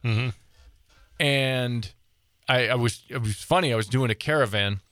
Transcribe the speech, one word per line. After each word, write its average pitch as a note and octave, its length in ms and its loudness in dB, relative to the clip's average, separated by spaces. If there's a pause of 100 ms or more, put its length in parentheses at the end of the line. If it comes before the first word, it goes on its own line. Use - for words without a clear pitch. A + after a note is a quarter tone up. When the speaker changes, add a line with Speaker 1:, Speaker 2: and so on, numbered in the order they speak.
Speaker 1:
Mm-hmm. A#2+ 260 0 (880)
Speaker 2:
And C3 720 0 (560)
I, B2+ 220 2
I B2+ 60 2
was, A#2+ 340 0
it C3 120 -6
was G#2+ 140 -4
funny. E3 380 2
I - 20 2
was A2 120 0
doing B2 220 2
a A2 60 -2
caravan G2+ 640 0 (120)